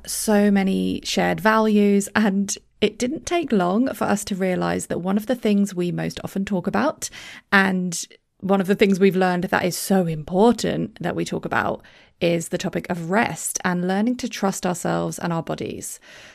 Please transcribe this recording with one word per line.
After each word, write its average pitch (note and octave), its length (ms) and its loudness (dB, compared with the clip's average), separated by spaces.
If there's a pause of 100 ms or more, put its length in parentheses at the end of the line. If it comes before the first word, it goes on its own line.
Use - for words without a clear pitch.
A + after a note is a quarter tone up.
so G#3 440 2
many F#3+ 540 2
shared F3+ 360 0
values, G#3 720 4
and G3 400 0 (280)
it G#3+ 160 0
didn't B3+ 260 -4
take F4 280 -2
long G3+ 420 2
for - 100 -4
us G3+ 220 0
to - 80 -4
realize F3+ 520 -2
that - 140 -4
one F#3+ 160 0
of G#3+ 100 -2
the C4 80 0
things G3+ 400 2
we F3 160 -2
most E3 320 -6
often - 220 -6
talk F#3 220 -2
about, G#3 420 -2 (420)
and F#3 560 0 (340)
one G3 200 2
of F3+ 60 0
the G3+ 80 4
things G3 260 4
we've F#3+ 160 6
learned F3+ 280 2
that F#3+ 200 0
is F3+ 140 -2
so F#3+ 280 2
important E3+ 960 0
that E3+ 160 -4
we E3 80 -2
talk E3+ 220 -6
about, - 360 -2 (380)
is E3+ 280 0
the F3+ 100 -4
topic - 320 -6
of E3+ 200 -6
rest G3 540 -2
and F3+ 240 -2
learning G#3+ 280 0
to B3 120 -6
trust - 380 -4
ourselves E3+ 520 -2
and F3 140 -4
our E3 100 -2
bodies. - 560 -8 (360)